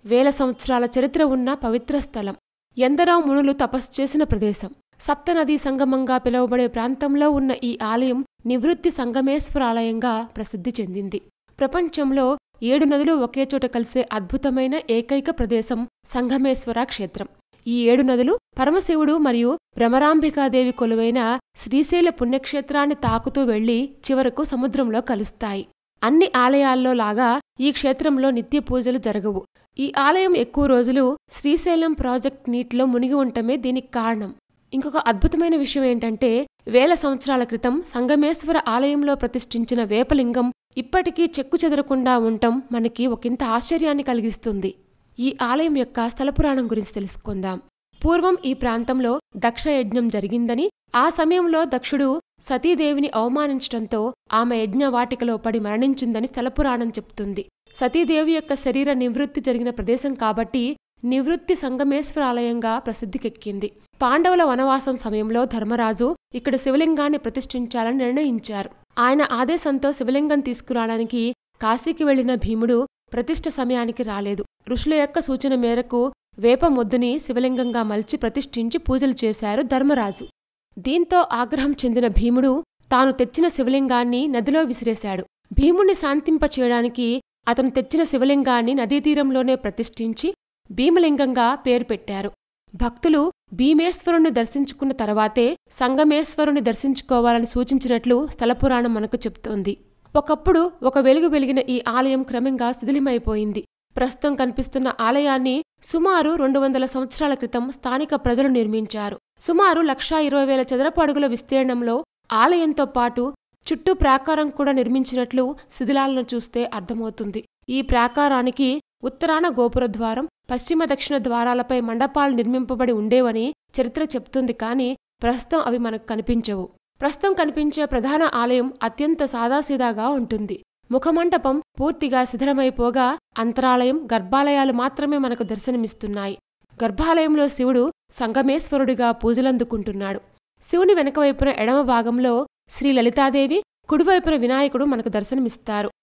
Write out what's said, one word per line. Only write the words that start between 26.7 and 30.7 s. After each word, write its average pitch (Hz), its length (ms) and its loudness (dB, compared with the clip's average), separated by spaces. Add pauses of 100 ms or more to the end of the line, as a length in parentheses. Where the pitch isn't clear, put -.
లాగా 233 480 0 (180)
ఈ 277 120 2
క్షేత్రంలో 269 600 0
నిత్య 233 280 0
పూజలు 254 380 -2
జరగవు. 202 460 -2 (340)
ఈ 269 80 -2 (120)
ఆలయం 359 380 4
ఎక్కువ 285 300 0
రోజులు 254 520 2 (140)